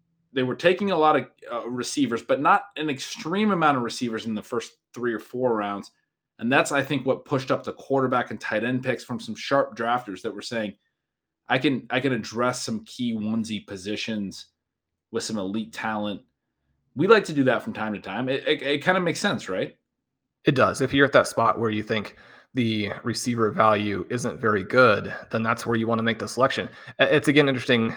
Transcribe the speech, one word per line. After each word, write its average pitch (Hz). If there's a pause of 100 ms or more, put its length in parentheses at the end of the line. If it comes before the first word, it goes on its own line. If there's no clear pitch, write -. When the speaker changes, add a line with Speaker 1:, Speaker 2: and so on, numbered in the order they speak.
(320)
Speaker 1:
they 127
were 127
taking 190
a 180
lot 156
of, 131 (260)
uh, 113
receivers, 120
but 131
not 185 (100)
an 151
extreme 180
amount 160
of 127
receivers 113
in 110
the 101
first - (200)
three 120
or 104
four 123
rounds. 101 (480)
And 117
that's, 160
I 139
think, 135
what -
pushed 131
up 131
the 101
quarterback 127
and 107
tight 110
end 127
picks 123
from 117
some 110
sharp 135
drafters 117
that -
were 101
saying, 110 (760)
"I 127
can, 135
I 127
can 131
address 120
some 110
key 120
onesie 107
positions 101 (640)
with 113
some 110
elite 101
talent." 104 (720)
We 135
like 202
to 165
do 143
that 117
from 110
time 107
to 95
time. 107
It, 135
it, 147
it 139
kinda 185
makes 165
sense, 156
right? 101 (680)
Speaker 2:
It 147
does. 127
If 135
you're 139
at 135
that 127
spot 113
where 113
you 107
think 107 (380)
the 110 (120)
receiver 113
value 104
isn't 123
very 107
good, 107 (180)
then 113
that's 113
where 117
you 113
wanna 113
make 113
the 104
selection. 117 (280)
I-, 139
it's, 147
again, 143
interesting, 120